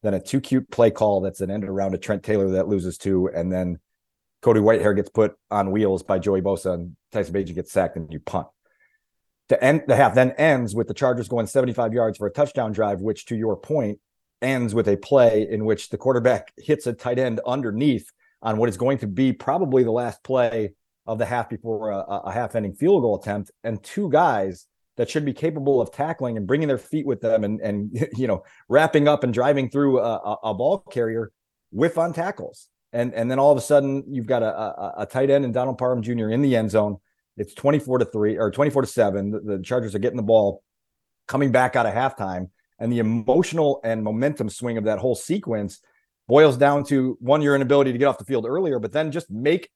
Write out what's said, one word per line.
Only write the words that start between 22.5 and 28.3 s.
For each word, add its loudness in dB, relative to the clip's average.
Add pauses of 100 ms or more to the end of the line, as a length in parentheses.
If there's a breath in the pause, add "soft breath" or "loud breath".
field 2
goal 0
attempt, -6 (120)
and -6
two -6
guys 0 (300)
that -2
should -2
be -2
capable 0
of -2
tackling -4
and -6
bringing 0
their 0
feet -6
with -4
them 2
and, -4
and, -4
<laughs> -10
you -2
know, -2 (240 soft breath)